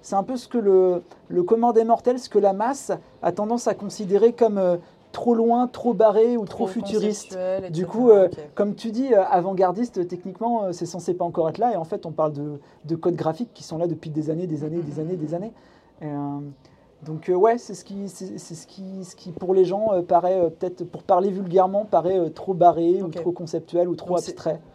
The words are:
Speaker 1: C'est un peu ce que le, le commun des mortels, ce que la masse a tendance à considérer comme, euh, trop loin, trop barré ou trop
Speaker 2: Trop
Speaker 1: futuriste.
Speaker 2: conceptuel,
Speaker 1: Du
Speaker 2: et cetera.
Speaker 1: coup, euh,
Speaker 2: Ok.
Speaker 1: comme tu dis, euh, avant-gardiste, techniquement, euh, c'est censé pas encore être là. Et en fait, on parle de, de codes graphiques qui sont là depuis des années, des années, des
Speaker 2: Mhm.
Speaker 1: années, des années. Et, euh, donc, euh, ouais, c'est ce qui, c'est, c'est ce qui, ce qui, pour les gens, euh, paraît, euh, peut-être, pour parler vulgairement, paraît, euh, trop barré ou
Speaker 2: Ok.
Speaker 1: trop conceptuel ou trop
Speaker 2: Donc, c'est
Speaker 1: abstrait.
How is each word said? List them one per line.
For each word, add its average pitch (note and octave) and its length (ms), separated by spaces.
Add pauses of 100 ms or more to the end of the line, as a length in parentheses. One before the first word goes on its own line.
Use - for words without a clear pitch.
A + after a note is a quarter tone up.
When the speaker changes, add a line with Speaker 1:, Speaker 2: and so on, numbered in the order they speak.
Speaker 1:
C'est - 140
un G3 80
peu B3+ 140
ce B3 100
que B3 100
le, F#3 440 (260)
le F3 160
commun A3+ 300
des A3+ 100
mortels, A#3+ 360
ce - 100
que G#3 100
la G3 140
masse A#3 380 (300)
a E3+ 100
tendance G#3+ 360
à G#3 60
considérer G3+ 600
comme, A3 240
euh, F3+ 200 (340)
trop - 220
loin, A#3 340
trop A#3+ 260
barré A3 440
ou G#3+ 80
trop - 200
Speaker 2:
Trop - 20
Speaker 1:
futuriste. G#3 640
Speaker 2:
conceptuel, F#3 420
Speaker 1:
Du D#3+ 100
Speaker 2:
et - 20
cetera. F3 80
Speaker 1:
coup, A#3+ 200
euh, G3 160
Speaker 2:
Ok. F3+ 100 (160)
Speaker 1:
comme G#3 220
tu A3 160
dis, B3 220
euh, G3 120
avant-gardiste, F#3 840
techniquement, G3 580
euh, F3+ 60
c'est E3+ 140
censé F3 300
pas F3+ 100
encore D#3+ 240
être - 80
là. A#3 160
Et - 20
en E3 100
fait, G3+ 200
on E3 60
parle D#3 220
de, D3 260 (260)
de D#3+ 100
codes E3+ 200
graphiques D#3+ 380
qui - 100
sont D#3+ 160
là F3 80
depuis D#3+ 240
des D3+ 180
années, E3 180
des D3+ 160
années, D#3+ 180
des D3 200
Speaker 2:
Mhm. D#3 60
Speaker 1:
années, F#3 80
des D3+ 180
années. G#3 200 (480)
Et, E3 40
euh, C#3+ 340 (640)
donc, D#3 260
euh, F3+ 60
ouais, A3+ 240
c'est G#3 160
ce - 100
qui, G3 240
c'est, F#3 300
c'est E3 160
ce - 100
qui, F#3+ 400
ce F3+ 100
qui, - 160
pour F3+ 220
les F#3+ 120
gens, G#3 280
euh, F3 80
paraît, F3+ 400
euh, E3 80
peut-être, F3+ 340
pour - 200
parler F#3+ 260
vulgairement, F#3+ 560
paraît, F#3 340
euh, E3 120
trop F#3+ 240
barré E3+ 480
ou - 20
Speaker 2:
Ok. D#3+ 120
Speaker 1:
trop E3+ 140
conceptuel E3+ 560
ou E3+ 80
trop F3 200
Speaker 2:
Donc, E3+ 60
c'est E3+ 100
Speaker 1:
abstrait. D#3+ 280 (160)